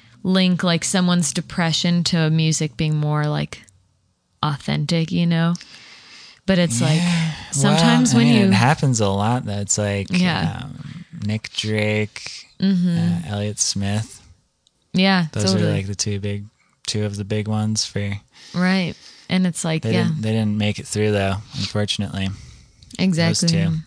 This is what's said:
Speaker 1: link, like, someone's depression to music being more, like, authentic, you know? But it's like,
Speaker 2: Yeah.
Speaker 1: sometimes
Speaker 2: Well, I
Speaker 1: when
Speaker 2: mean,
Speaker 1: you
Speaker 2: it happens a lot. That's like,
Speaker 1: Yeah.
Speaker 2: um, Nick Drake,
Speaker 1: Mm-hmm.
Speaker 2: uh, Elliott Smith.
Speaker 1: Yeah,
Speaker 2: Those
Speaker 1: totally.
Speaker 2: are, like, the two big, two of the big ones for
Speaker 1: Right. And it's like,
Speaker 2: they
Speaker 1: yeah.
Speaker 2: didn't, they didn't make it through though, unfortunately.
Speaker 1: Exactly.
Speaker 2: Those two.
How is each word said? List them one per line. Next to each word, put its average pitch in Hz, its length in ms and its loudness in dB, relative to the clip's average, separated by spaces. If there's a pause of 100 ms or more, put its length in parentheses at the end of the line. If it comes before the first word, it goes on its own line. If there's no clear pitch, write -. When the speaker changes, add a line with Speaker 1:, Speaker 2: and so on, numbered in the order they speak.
(220)
Speaker 1:
link, 185 420 2
like, 170 200 2
someone's 175 480 2
depression 175 720 0
to 160 260 2
music 160 460 0
being 156 220 0
more, 151 300 0
like, 147 340 -4 (840)
authentic, 151 680 -2
you 175 140 2
know? 170 280 2 (920)
But 190 140 2
it's 131 220 2
like, 135 160 4
Speaker 2:
Yeah. 170 340 2 (200)
Speaker 1:
sometimes 220 640 4
Speaker 2:
Well, 226 80 6
I 233 40 6
Speaker 1:
when 233 80 6
Speaker 2:
mean, 214 80 6
Speaker 1:
you 196 60 6
Speaker 2:
it 190 60 4
happens 131 460 4
a 104 100 2
lot. 107 360 0
That's 101 320 -4
like, 101 320 0
Speaker 1:
Yeah. 170 540 0
Speaker 2:
um, - 420 -14 (200)
Nick 107 300 -4
Drake, 107 920 -4 (120)
Speaker 1:
Mm-hmm. 180 380 2 (320)
Speaker 2:
uh, 104 40 -6
Elliott 104 260 -4
Smith. 101 600 -4 (720)
Speaker 1:
Yeah, 185 400 2
Speaker 2:
Those 104 140 -2
Speaker 1:
totally. 107 240 2
Speaker 2:
are, 101 60 0
like, 98 120 -4
the 101 80 -8
two 101 240 -4
big, 101 260 -6 (420)
two 107 180 -2
of 101 100 -6
the 104 80 -6
big 104 240 -4
ones 107 380 -2
for 101 320 -6 (360)
Speaker 1:
Right. 180 420 0 (340)
And 185 180 2
it's - 160 -4
like, 160 200 -2
Speaker 2:
they 113 100 0
Speaker 1:
yeah. 113 120 2
Speaker 2:
didn't, 107 180 -2
they 110 80 0
didn't 110 260 0
make 104 220 -2
it - 80 -12
through 107 240 0
though, 98 240 0 (180)
unfortunately. 101 760 -4 (680)
Speaker 1:
Exactly. 170 500 2
Speaker 2:
Those 165 40 2
two. 165 360 0